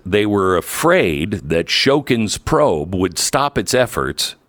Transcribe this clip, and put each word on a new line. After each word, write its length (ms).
they 180
were 320
afraid 760
that 160
Shokin's 720
probe 560
would 240
stop 400
its 160
efforts 640